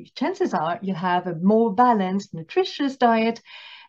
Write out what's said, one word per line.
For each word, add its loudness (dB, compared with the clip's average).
chances -2
are -2
you'll -4
have -2
a -4
more 2
balanced, 2
nutritious -4
diet 0